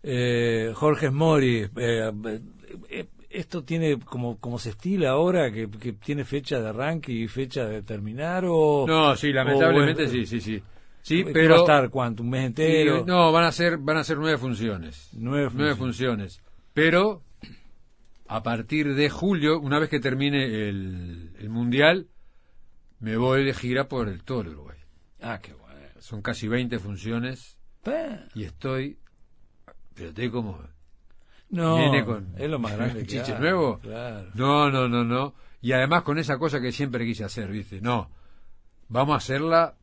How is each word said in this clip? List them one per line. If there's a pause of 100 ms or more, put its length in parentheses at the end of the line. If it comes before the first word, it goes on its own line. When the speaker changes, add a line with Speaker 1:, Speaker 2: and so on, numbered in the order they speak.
Speaker 1:
Eh,
Jorge
Mori,
eh, (760)
eh, (240)
esto
tiene
como,
como
se
estila
ahora,
que,
que
tiene
fecha
de
arranque
y
fecha
de
terminar,
o
Speaker 2:
No,
sí,
lamentablemente
Speaker 1:
o,
Speaker 2:
sí,
sí,
sí. (400)
Sí,
Speaker 1:
¿qué
Speaker 2:
pero
Speaker 1:
va
a
estar
cuánto?
¿Un
mes
entero?
Speaker 2:
y,
no,
van
a
ser,
van
a
ser
nueve
funciones.
Speaker 1:
Nueve
Speaker 2:
Nueve
Speaker 1:
funciones.
Speaker 2:
funciones. (320)
Pero (1040)
a
partir
de
julio,
una
vez
que
termine
el,
el
Mundial, (920)
me
voy
de
gira
por
el,
todo
el
Uruguay. (440)
Speaker 1:
Ah,
qué
bueno. (200)
Speaker 2:
Son
casi
veinte
funciones (240)
Speaker 1:
Pa. (100)
Speaker 2:
y
estoy, (960)
pero
estoy
como (880)
Speaker 1:
No,
Speaker 2:
viene
con
Speaker 1:
es
lo
más
grande
Speaker 2:
<laughs>
Speaker 1:
que
Speaker 2:
chiche
Speaker 1:
hay,
Speaker 2:
nuevo.
Speaker 1:
claro.
Speaker 2:
No,
no,
no,
no. (280)
Y
además
con
esa
cosa
que
siempre
quise
hacer,
¿viste?
No, (800)
vamos
a
hacerla